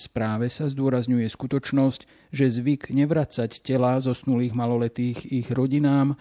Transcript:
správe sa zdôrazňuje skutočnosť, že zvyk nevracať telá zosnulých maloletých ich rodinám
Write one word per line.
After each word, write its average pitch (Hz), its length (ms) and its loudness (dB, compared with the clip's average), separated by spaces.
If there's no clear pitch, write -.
správe 110 400 -2
sa 143 240 -4
zdôrazňuje 127 560 0
skutočnosť, - 1040 -2
že 131 240 2
zvyk 123 400 -2
nevracať 143 720 0
telá 127 320 2
zosnulých 123 560 0
maloletých 120 720 -2
ich 123 240 -4
rodinám 139 720 2